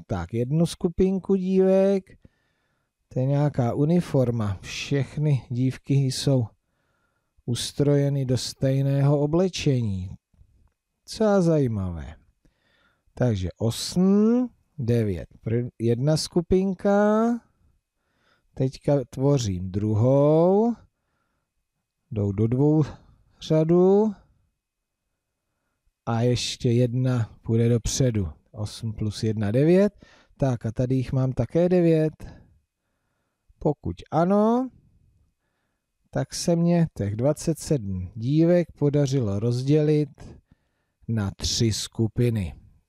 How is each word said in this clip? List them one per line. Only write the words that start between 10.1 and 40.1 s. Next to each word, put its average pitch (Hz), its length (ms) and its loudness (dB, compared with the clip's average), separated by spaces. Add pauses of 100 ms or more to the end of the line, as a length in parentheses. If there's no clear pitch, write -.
Docela 202 380 0
zajímavé. 98 720 0 (1000)
Takže 104 340 -2 (100)
osm, 208 880 0 (300)
devět, 110 500 -2 (180)
prv-, 120 220 -2 (100)
jedna 120 380 0
skupinka, 202 1120 0 (1200)
teďka 131 380 -2 (180)
tvořím 117 600 -2
druhou, 143 1040 2 (1400)
jdou 101 220 -2
do 107 140 2
dvou 147 380 2 (560)
řadu 180 720 4 (1900)
a 117 140 -2
ještě 123 500 0
jedna 123 720 0
půjde 117 260 2
dopředu. 117 600 0 (240)
Osm 107 400 -8
plus 107 300 -6
jedna, 107 280 -2
devět. 175 540 2 (320)
Tak 131 300 -2
a 113 60 -6
tady 127 220 -2
jich 131 180 -4
mám 131 200 0
také 165 360 0
devět. 165 440 2 (1500)
Pokud 143 380 -4 (140)
ano, 208 600 0 (1400)
tak 135 240 -6
se 170 220 0
mně 170 380 2
těch 101 220 -4
dvacet 151 420 -2
sedm 98 560 -4
dívek 160 580 2
podařilo 135 640 0
rozdělit 143 1000 0 (720)